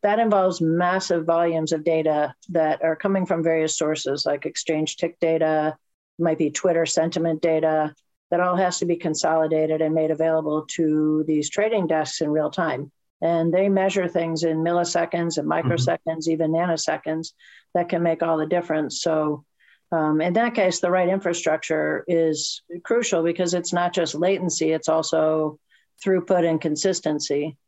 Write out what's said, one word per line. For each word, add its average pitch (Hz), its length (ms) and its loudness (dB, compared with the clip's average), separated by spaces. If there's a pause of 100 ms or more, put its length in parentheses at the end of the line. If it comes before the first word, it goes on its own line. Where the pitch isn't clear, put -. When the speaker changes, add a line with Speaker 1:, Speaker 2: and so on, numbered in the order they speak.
Speaker 1:
that 208 160 4
involves 196 420 2
massive 175 640 2
volumes 165 460 2
of 156 120 -2
data 156 520 2 (140)
that 160 340 0
are 160 120 0
coming 190 300 0
from 170 180 0
various 160 320 2
sources, 151 520 -2
like 147 180 -4
exchange 156 500 -4
tick 170 240 -6
data, 156 560 0 (440)
might 165 180 0
be 156 140 0
Twitter 165 340 2
sentiment 165 560 0
data, 156 540 2 (340)
that 175 100 0
all 180 160 2
has 180 220 0
to - 80 -4
be 170 100 0
consolidated 160 840 0
and 156 140 0
made 156 160 2
available 156 560 0
to 156 580 0
these 151 240 0
trading 208 380 0
desks 156 340 -2
in 151 80 -2
real 151 220 0
time. 143 400 -4 (320)
And 165 280 2
they 190 180 2
measure 190 380 2
things 165 360 -2
in 160 140 0
milliseconds 170 840 0
and 151 100 -2
Speaker 2:
Mm-hmm. 160 220 0
Speaker 1:
microseconds, 160 560 -2
even 160 240 0
nanoseconds, 160 840 -2 (400)
that 170 160 0
can 170 140 0
make 165 180 2
all 165 160 0
the 156 80 0
difference. 160 560 -2
So, 151 440 0 (460)
um, 156 300 2
in 175 120 0
that 233 200 2
case, 190 260 2
the 175 120 0
right 180 180 2
infrastructure 160 1000 -2
is 160 540 0 (220)
crucial, 220 400 0
because 175 320 0
it's 175 180 -4
not 175 200 0
just 165 200 -2
latency, 170 580 0
it's 160 180 -2
also 156 680 0 (480)
throughput 180 420 2
and 160 140 0
consistency. 151 960 -2 (100)